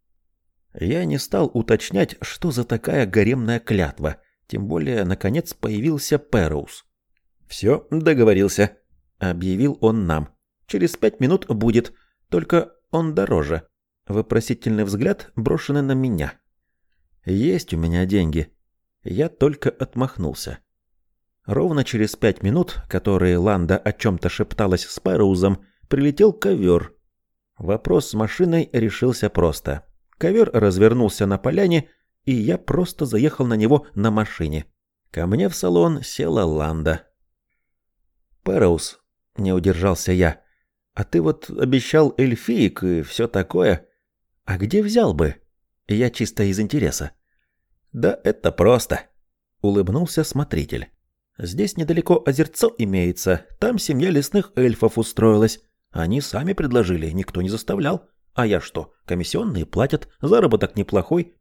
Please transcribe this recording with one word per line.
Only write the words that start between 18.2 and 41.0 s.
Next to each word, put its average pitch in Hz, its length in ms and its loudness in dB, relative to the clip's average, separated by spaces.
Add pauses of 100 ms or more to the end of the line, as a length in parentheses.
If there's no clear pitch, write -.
Я 131 260 -4
только 151 400 0
отмахнулся. 120 920 -6 (840)
Ровно 147 380 0
через 107 320 -2
пять - 280 0
минут, 135 460 0
которые 90 480 2
Ланда 90 400 2
о - 140 -2
чём-то 92 380 -2
шепталась 98 560 -2
с - 140 -16
Пэроузом, 98 680 2 (240)
прилетел 143 420 2
ковёр. 90 640 0 (600)
Вопрос 113 520 0
с - 40 -10
машиной 165 580 0
решился 113 580 0
просто. 78 560 -2 (320)
Ковёр 202 360 2
развернулся 107 720 4
на 98 120 2
поляне, 165 520 0 (340)
и 135 100 0
я 123 240 0
просто - 480 -2
заехал 127 400 0
на 117 100 0
него 123 400 4
на 101 160 2
машине. 82 540 -4 (460)
Ко 85 160 -4
мне 139 200 0
в 170 80 -8
салон 170 480 0
села 147 400 -2
Ланда. 80 640 -2 (1400)
«Пэроуз», 98 560 0 (360)
не 98 160 -2
удержался 92 600 0
я, 87 280 2 (520)
«а 101 100 -4